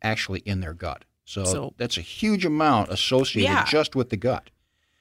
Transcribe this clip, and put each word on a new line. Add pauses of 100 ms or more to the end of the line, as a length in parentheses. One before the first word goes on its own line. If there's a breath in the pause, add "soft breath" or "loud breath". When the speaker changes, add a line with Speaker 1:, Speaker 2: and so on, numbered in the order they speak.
Speaker 1:
actually
in
their
gut. (200)
So
Speaker 2:
So
Speaker 1:
that's
a
huge
amount
associated
Speaker 2:
Yeah.
Speaker 1:
just
with
the
gut. (520)